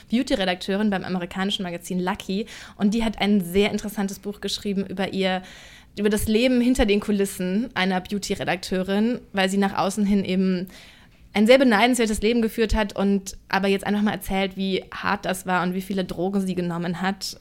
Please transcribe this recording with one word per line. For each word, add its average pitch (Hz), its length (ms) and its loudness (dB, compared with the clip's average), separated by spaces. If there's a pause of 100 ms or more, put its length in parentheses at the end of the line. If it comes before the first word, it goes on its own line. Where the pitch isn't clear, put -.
Beauty-Redakteurin 196 800 0
beim 190 140 -2
amerikanischen 185 600 -4
Magazin 180 360 -6
Lucky. 196 480 -4 (300)
Und 208 180 2
die 226 100 0
hat 214 160 -4
ein 208 200 4
sehr 180 300 2
interessantes 196 480 -4
Buch - 220 -10
geschrieben 196 460 -4
über 185 260 -4
ihr, 185 300 0 (540)
über 208 120 2
das 208 180 2
Leben 240 340 4
hinter 247 260 4
den 202 120 4
Kulissen 196 760 -2
einer 185 260 0
Beauty-Redakteurin, 196 1160 -2 (140)
weil 190 160 2
sie 196 80 0
nach 196 200 2
außen 196 280 0
hin 196 200 2
eben 185 420 0 (680)
ein 214 140 4
sehr 254 100 10
beneidenswertes 233 640 4
Leben 233 200 2
geführt 220 340 0
hat 214 200 0
und 196 420 0 (120)
aber 196 180 0
jetzt 196 180 0
einfach 208 160 0
mal 208 120 2
erzählt, 190 420 -4
wie 190 380 -2
hart 190 320 -4
das 185 200 -4
war 180 180 0
und 180 100 -2
wie 190 80 -4
viele 190 240 -4
Drogen 185 400 -2
sie 185 100 -2
genommen 175 460 -4
hat, 196 400 -6